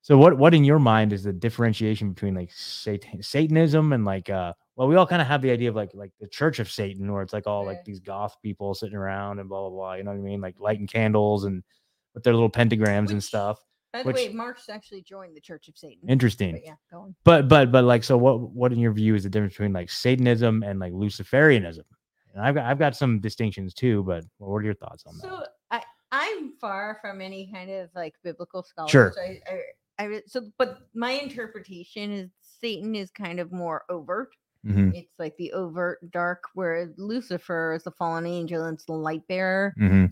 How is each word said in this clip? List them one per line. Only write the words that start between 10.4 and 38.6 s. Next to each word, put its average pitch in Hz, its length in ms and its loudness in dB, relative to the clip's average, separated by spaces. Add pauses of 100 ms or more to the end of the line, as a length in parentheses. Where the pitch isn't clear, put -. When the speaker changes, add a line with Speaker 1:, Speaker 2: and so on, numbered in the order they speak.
Speaker 1:
Like, 92 180 -12
lighting 104 300 -4
candles 107 560 0
and 95 180 -6 (520)
with 120 100 -16
their 120 80 4
little 113 180 4
pentagrams 107 600 2
and 104 80 -2
Speaker 2:
Which, 98 60 -6
Speaker 1:
stuff, 104 380 -6 (300)
Speaker 2:
by 240 100 -10
the 254 60 -6
Speaker 1:
which - 80 -2
Speaker 2:
way, 240 140 -4
Marx 240 380 -12
actually 208 340 -18
joined 185 340 -20
the 151 40 -20
Church - 280 -20
of - 100 -20
Satan. 139 300 -16
Speaker 1:
Interesting. 117 460 2
Speaker 2:
But 80 100 -14
yeah, 160 100 -20 (160)
go 170 120 -20
on. 190 200 -20
Speaker 1:
But, 156 240 8
but, 135 240 8
but, 127 140 8
like, 120 180 6
so 127 160 4
what, 123 220 6
what 123 320 -2
in 117 80 0
your 117 120 4
view 107 220 2
is 101 80 2
the 98 80 -6
difference 101 220 -2
between, 104 200 -4
like, 90 180 -6
Satanism 120 720 2
and, 98 160 -6
like, 87 120 -8
Luciferianism? 101 920 2 (500)
And 101 80 -8
I've 139 140 2
got, 131 80 -2
I've 135 140 -2
got 143 180 0
some 120 240 0
distinctions 101 540 -6
too, 110 300 0
but 85 200 -6 (140)
what 101 180 -8
are 107 80 -4
your 107 100 -4
thoughts - 320 -18
on - 100 -20
Speaker 2:
So 370 120 -16
Speaker 1:
that? 370 200 -12 (220)
Speaker 2:
I, 226 120 -6 (280)
I'm 311 480 -6
far 208 440 -8
from 196 180 -12
any 190 320 -14
kind 185 180 -14
of, 185 240 -12
like, 165 200 -10 (100)
biblical 175 400 -12
scholar. 160 240 -12
Speaker 1:
Sure. 127 260 4
Speaker 2:
So - 60 -12
I, 185 280 -12
I, 185 120 -10 (380)
I 208 80 -6
re-, 208 200 -10
so, 233 300 -10
but - 220 -4 (160)
my 233 160 -6
interpretation 214 1000 -12
is 190 200 -10 (100)
Satan 220 560 -10
is 190 140 -10
kind 180 280 -10
of 175 140 -8
more 170 380 -8
overt. 180 400 -8 (360)
Speaker 1:
Mm-hmm. 98 280 2
Speaker 2:
It's, - 240 -14
like, 160 180 -10
the - 160 -12
overt 175 580 -6
dark, 175 340 -6 (100)
where 170 420 -6
Lucifer 180 800 -6
is 165 80 -8
the 180 80 -12
fallen 165 340 -6
angel 170 400 -6